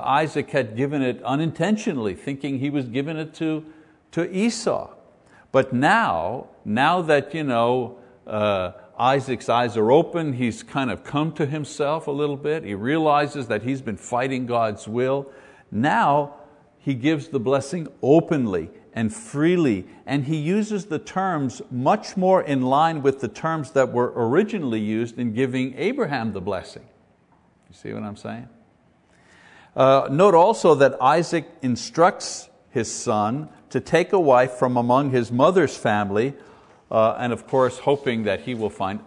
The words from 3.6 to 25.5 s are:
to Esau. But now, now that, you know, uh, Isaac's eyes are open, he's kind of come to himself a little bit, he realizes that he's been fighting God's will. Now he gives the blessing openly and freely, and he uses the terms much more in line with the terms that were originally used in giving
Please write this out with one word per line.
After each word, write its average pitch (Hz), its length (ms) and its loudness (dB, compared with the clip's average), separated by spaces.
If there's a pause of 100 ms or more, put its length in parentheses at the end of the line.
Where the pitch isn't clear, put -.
to 170 220 -4
Esau. 196 580 -2 (600)
But 131 220 2
now, 127 760 0 (160)
now 143 380 2
that, 147 320 2
you 160 100 -6
know, 120 540 0 (280)
uh, 101 460 0 (260)
Isaac's 127 520 0
eyes 120 260 2
are 110 160 4
open, 160 420 2
he's 120 300 -4
kind 135 260 -4
of 87 140 -6
come 156 300 -4
to 160 120 -2
himself 151 640 -4
a 151 40 -4
little 143 260 -4
bit, 151 260 -4
he 101 120 -8
realizes 147 720 0
that 107 160 -2
he's 131 180 -4
been 104 160 -6
fighting 127 480 -4
God's 117 420 -2
will. 131 380 -2 (440)
Now 147 640 0 (420)
he 139 160 -4
gives 139 360 -2
the 139 100 -2
blessing 139 480 -2 (160)
openly 127 640 2 (240)
and 113 180 -2
freely, 147 760 0 (180)
and 135 200 -2
he 151 100 -2
uses 196 500 -2
the 151 140 -6
terms 160 640 -4 (100)
much 156 440 -2
more 185 280 4
in 135 180 -2
line 147 400 2
with 135 200 2
the 120 60 -4
terms 160 440 -6
that 131 200 2
were 123 240 0
originally 135 640 0
used 110 360 -2
in 120 160 -4
giving 131 440 -2